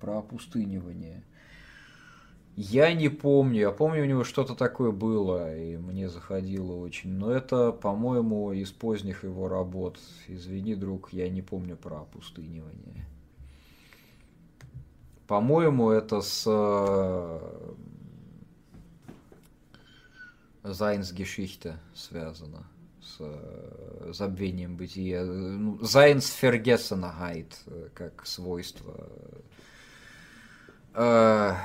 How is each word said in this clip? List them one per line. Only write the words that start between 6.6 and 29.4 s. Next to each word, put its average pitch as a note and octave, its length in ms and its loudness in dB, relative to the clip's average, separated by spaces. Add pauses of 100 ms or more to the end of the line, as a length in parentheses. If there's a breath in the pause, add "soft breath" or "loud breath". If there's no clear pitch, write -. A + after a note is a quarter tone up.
очень. F2 360 -8
Но F#2+ 200 -2
это, B2 420 2
по-моему, A2 800 0
из F#2+ 200 -4
поздних G2 520 -4
его F#2 240 -6
работ. F#2 500 -4 (300)
Извини, F#2+ 460 -6
друг, F#2+ 380 -6
я F2+ 160 -4
не F#2 140 -4
помню F2+ 340 -8
про D#2+ 240 -12
опустынивание. - 1040 -14 (2250 loud breath)
По-моему, B2+ 640 6
это G#2+ 320 4
с, - 240 -6
э, G2 1300 2 (3000 loud breath)
Зайнсгешихте F#2+ 1120 -4 (180)
связано, D#2+ 720 -12 (360)
с, - 180 -20
э, - 960 -14
забвением F#2 600 -4
бытия. F2+ 460 -4
Э, - 20 -2
ну, F#2+ 600 -4
Зайнс C#3 460 8
Фергессена A2+ 880 2
Гайд, E2+ 480 -8
э, E2 280 -14
как - 320 -14
свойство, - 840 -10 (1800 loud breath)